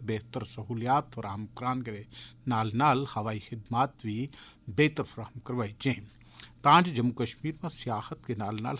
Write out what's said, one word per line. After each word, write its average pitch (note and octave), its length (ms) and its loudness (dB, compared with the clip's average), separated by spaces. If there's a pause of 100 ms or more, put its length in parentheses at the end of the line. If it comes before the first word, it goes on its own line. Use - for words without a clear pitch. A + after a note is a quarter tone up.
बेहतर A2 420 -4
सहूलियात A#2+ 680 0
फराहम G#2 320 -6 (120)
करान B2+ 240 -2
के G#2+ 180 -8 (480)
नाल A2 260 2
नाल C#3 360 4
हवाई A2 300 -4
खिदमात A#2 540 -2 (100)
भी A2+ 240 -2 (420)
बेहतर D3+ 340 2
फराहम - 420 -12
करवाई A#2 360 -4
जाए C3 200 0 (640)
ताकि E3+ 280 10
जम्मू B2 220 2
कश्मीर D3+ 480 -4
में E3 80 -6
सियाहत - 560 -6
के A#2+ 100 -4
नाल G#2+ 240 -2
नाल C3 200 -4